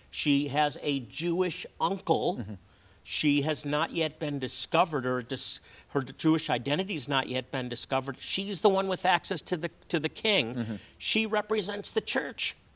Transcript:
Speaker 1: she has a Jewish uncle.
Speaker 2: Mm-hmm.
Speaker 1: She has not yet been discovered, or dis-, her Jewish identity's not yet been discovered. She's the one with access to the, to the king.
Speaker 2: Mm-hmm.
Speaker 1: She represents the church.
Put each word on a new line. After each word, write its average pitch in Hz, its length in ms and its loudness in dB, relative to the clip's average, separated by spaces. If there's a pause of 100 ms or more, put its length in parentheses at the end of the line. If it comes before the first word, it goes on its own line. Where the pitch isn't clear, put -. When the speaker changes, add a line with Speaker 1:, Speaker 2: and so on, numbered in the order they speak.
(100)
Speaker 1:
she 143 380 2
has 143 340 2
a 139 180 0
Jewish 170 640 -2 (160)
uncle. 165 640 0
Speaker 2:
Mm-hmm. 104 120 -8 (480)
Speaker 1:
She 143 400 2
has 151 240 -2
not 147 240 0
yet 156 280 -2
been 147 200 -4
discovered, 156 640 0
or 127 180 0
dis-, - 380 -6 (280)
her 139 140 0
Jewish 156 460 0
identity's 143 600 0
not 139 200 2
yet 127 220 -4
been 127 180 -4
discovered. 131 500 -2
She's 196 440 -2
the 208 80 8
one 190 180 2
with 185 160 -2
access 180 380 2
to - 140 -2
the, 160 140 -4 (180)
to 170 120 2
the 156 80 -2
king. 156 460 0
Speaker 2:
Mm-hmm. 113 200 -2 (240)
Speaker 1:
She - 280 2
represents 208 680 -2
the 220 80 2
church. - 560 -2 (200)